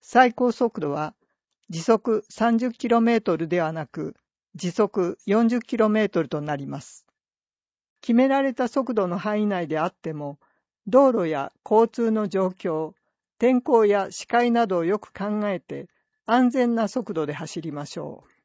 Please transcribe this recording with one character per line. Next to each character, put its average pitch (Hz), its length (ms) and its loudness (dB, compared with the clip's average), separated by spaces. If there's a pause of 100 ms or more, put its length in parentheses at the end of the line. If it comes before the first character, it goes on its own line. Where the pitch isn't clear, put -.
最 247 320 4
高 247 180 0
速 220 300 -2
度 147 100 -4
は 151 240 -6 (540)
時 165 140 -10
速 220 460 0
三 226 280 0
十 240 140 -2
キ 233 180 -6
ロ 233 120 4
メ 233 160 2
ー 220 40 0
ト 175 160 0
ル 165 100 -4
で 175 140 0
は 160 120 -2
な 160 120 -8
く、 - 300 -10 (400)
時 175 160 -6
速 185 540 -2
四 220 220 2
十 240 120 0
キ 226 180 -6
ロ 220 120 4
メ 214 160 2
ー 202 40 -2
ト 170 140 0
ル 143 60 -6
と 151 120 -4
な 147 140 -4
り 143 100 -8
ま 143 160 -10
す。 - 240 -20 (960)
決 240 120 -2
め 247 140 6
ら 269 140 2
れ 269 120 -2
た 247 140 -4
速 262 260 -4
度 202 140 0
の 175 100 -4
範 208 240 -4
囲 208 60 0
内 180 200 -2
で 156 120 -2
あ 165 80 0
っ 185 60 -6
て 160 200 -10
も、 147 260 -10 (480)
道 262 240 6
路 202 160 0
や 143 240 -4 (180)
交 226 200 4
通 226 220 -2
の 214 160 -2
状 185 200 0
況、 160 460 -6 (440)
天 247 240 4
候 233 240 4
や 202 260 2
視 - 160 -16
界 240 240 2
な 233 160 2
ど 180 120 0
を 165 60 -2
よ 202 140 0
く - 140 -18
考 208 340 -4
え 185 120 -4
て、 139 280 -12 (380)
安 247 240 4
全 240 260 0
な 226 120 0
速 208 260 -6
度 156 120 -2
で 143 80 -6
走 156 280 -10
り 156 100 -8
ま 143 140 -10
し - 120 -14
ょ 147 280 -14
う。 - 40 -20 (160)